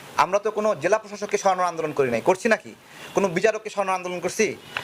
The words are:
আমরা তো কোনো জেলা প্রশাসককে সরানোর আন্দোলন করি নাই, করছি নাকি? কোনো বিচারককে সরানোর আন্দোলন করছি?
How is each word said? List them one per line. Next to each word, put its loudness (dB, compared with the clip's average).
আমরা 2
তো 0
কোনো 0
জেলা 2
প্রশাসককে -6
সরানোর 2
আন্দোলন -4
করি 2
নাই, 0
করছি 2
নাকি? 0
কোনো 2
বিচারককে 0
সরানোর -2
আন্দোলন -6
করছি? -2